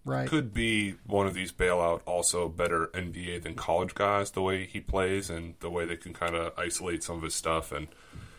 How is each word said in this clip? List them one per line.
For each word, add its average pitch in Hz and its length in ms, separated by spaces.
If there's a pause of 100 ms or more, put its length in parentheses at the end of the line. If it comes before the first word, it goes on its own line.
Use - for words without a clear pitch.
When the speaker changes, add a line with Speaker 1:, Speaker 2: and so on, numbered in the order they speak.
Speaker 1:
right? 131 200
Speaker 2:
could 135 280
be 110 400 (100)
one 101 220
of 92 80
these 92 180
bailout, 87 540
also 87 420
better 85 460
N 90 160
B 87 220
A 87 80
than 82 160
college 87 380
guys, 101 360
the 95 100
way 95 240
he 98 160
plays 95 480
and 82 320
the 85 80
way 85 160
they 85 120
can 85 180
kinda 85 420
isolate 87 460
some 85 140
of 80 80
his 80 100
stuff 80 380
and 76 160 (500)